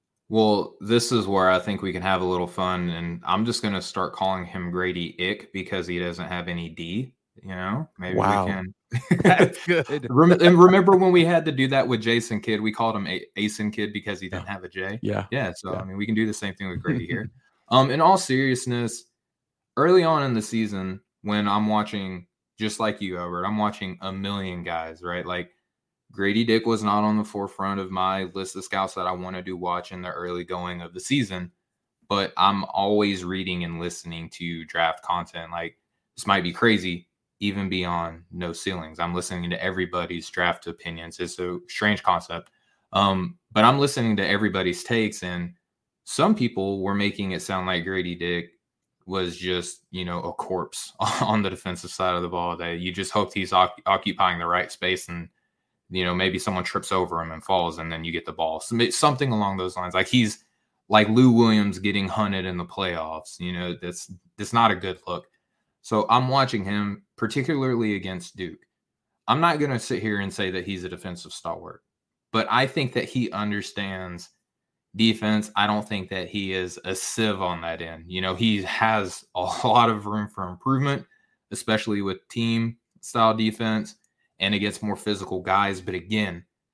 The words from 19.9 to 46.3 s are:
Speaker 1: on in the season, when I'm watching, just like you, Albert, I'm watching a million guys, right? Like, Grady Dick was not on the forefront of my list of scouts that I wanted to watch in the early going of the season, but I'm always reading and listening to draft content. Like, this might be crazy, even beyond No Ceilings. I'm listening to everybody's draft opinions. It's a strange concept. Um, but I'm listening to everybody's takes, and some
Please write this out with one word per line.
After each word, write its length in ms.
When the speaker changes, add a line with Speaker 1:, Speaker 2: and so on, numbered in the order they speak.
Speaker 1:
on 200
in 100
the 80
season, 580
when 260
I'm 200
watching, 580
just 220
like 200
you, 180
Albert, 280
I'm 100
watching 460
a 100
million 500
guys, 400
right? 220
Like, 280
Grady 320
Dick 220
was 180
not 220
on 140
the 60
forefront 560
of 100
my 340
list 220
of 80
scouts 300
that 120
I 60
wanted 320
to 140
watch 340
in 80
the 80
early 340
going 380
of 140
the 60
season, 520
but 300
I'm 260
always 600
reading 400
and 140
listening 520
to 340
draft 400
content. 480
Like, 240
this 100
might 160
be 80
crazy, 580
even 280
beyond 540
No 220
Ceilings. 440
I'm 160
listening 360
to 120
everybody's 680
draft 360
opinions. 540
It's 180
a 200
strange 340
concept. 480
Um, 420
but 120
I'm 140
listening 380
to 100
everybody's 560
takes, 400
and 300
some 300